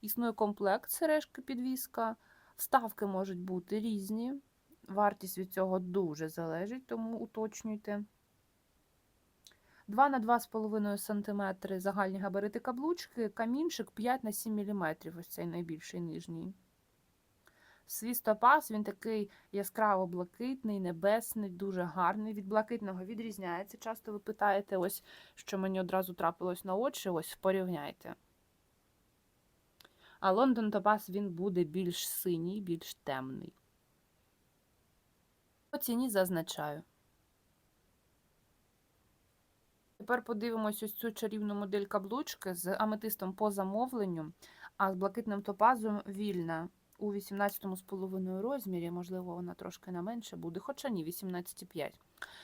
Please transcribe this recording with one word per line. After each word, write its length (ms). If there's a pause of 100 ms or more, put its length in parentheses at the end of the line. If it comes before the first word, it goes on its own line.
Існує 320
комплект 580
сережки, 520
підвіска. 720 (400)
Вставки 500
можуть 320
бути 420
різні. 540 (540)
Вартість 500
від 140
цього 260
дуже 500
залежить, 580
тому 300
уточнюйте. 880 (1800)
Два 220
на 100
два 220
з 60
половиною 520
сантиметри 800
загальні 380
габарити 420
каблучки, 680
камінчик 640
п'ять 340
на 80
сім 220
міліметрів, 640
ось 100
цей 180
найбільший 540
нижній. 540 (1300)
Свістопаз, 840
він 140
такий 460 (220)
яскраво 540
блакитний, 760
небесний, 680
дуже 320
гарний. 520
Від 120
блакитного 580
відрізняється. 760
Часто 340
ви 60
питаєте, 580
ось, 280 (300)
що 240
мені 220
одразу 340
трапилось 500
на 100
очі, 340
ось, 320
порівняйте. 760 (2000)
А 120
Лондон 380
Топаз, 400
він 200
буде 340
більш 440
синій, 520
більш 340
темний. 580 (2250)
По 80
ціні 320
зазначаю. 720 (3250)
Тепер 280
подивимось 580
ось 120
цю 180
чарівну 420
модель 300
каблучки 720
з 240
аметистом 540
по 180
замовленню, 840 (440)
а 160
з 40
блакитним 460
топазом 640
вільна 600 (300)
у 140
вісімнадцятому 640
з 60
половиною 600
розмірі. 480
Можливо, 440
вона 200
трошки 360
на 120
менше 340
буде, 240
хоча 280
ні, 160
вісімнадцять 580
і 40
п'ять. 340 (440)